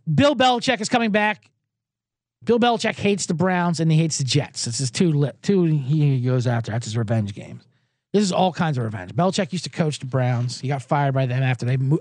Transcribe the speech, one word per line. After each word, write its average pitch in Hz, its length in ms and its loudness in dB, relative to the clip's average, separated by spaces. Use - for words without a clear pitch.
Bill 277 220 4
Belichick 247 440 2
is 214 80 -6
coming 233 220 2
back. 208 400 0
Bill 226 160 2
Belichick 226 340 0
hates 202 320 -2
the 185 80 -2
Browns 175 460 0
and 165 100 2
he 156 80 6
hates 160 200 0
the 139 60 -2
Jets. 123 440 -2
It's 117 100 -6
his 131 140 -4
two 175 180 2
li-, 143 220 0
two 190 220 2
he 147 560 2
goes 127 260 0
after. 120 240 -2
That's 120 140 -4
his 107 120 -6
revenge 107 380 -2
games. - 320 -16
This 202 100 4
is 190 80 0
all 180 220 2
kinds 156 260 -2
of 120 60 -2
revenge. 101 320 -8
Belichick 180 340 0
used 180 140 -6
to 139 60 -10
coach 151 280 -4
the 135 80 -12
Browns. 123 540 -2
He 131 80 -6
got 135 140 -4
fired 143 300 0
by 135 140 0
them 127 160 -2
after 127 240 -2
they 131 100 0
mo-, 135 240 0